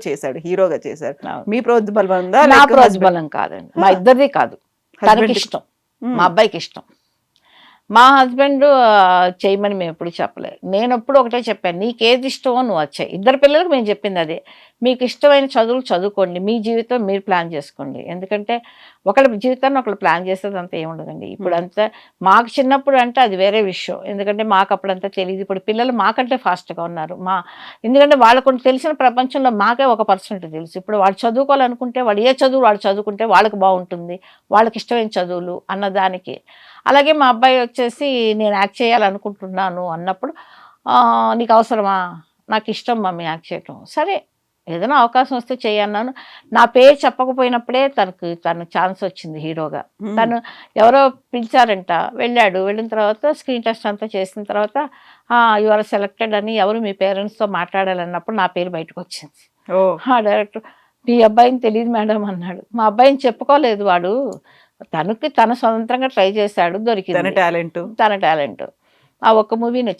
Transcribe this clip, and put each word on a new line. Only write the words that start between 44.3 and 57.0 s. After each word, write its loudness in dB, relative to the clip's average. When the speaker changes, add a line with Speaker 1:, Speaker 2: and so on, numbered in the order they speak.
Speaker 2:
ఏదైనా -4
అవకాశం 0
వస్తే -8
చెయ్యి" -2
అన్నాను. -4
నా 4
పేరు 6
చెప్పకపోయినప్పుడే -2
తనకు, -4
తన -6
ఛాన్స్ -4
వచ్చింది -10
హీరోగా. -8
Speaker 1:
Hmm. -4
Speaker 2:
తను -2
ఎవరో 6
పిలిచారంట, -2
వెళ్ళాడు. 0
వెళ్ళిన -4
తర్వాత -2
స్క్రీన్ -6
టెస్ట్ -6
అంతా -6
చేసిన -8
తర్వాత, -4
"ఆ, 2
you 2
are 2
selected" -4
అని -4
ఎవరు 0
మీ -6
పేరెంట్స్‌తో -4